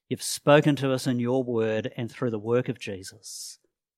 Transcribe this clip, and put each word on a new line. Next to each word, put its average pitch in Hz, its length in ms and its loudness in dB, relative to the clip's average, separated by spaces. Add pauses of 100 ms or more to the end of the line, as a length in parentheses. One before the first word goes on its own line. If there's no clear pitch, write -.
You've - 140 -6
spoken 147 540 4
to 135 160 0
us 127 140 -2
in 123 140 0
your 123 240 0
word 110 520 -2
and 117 140 -6
through 127 200 -4
the 110 80 -4
work 117 300 0
of 117 120 -4
Jesus. - 800 -14 (400)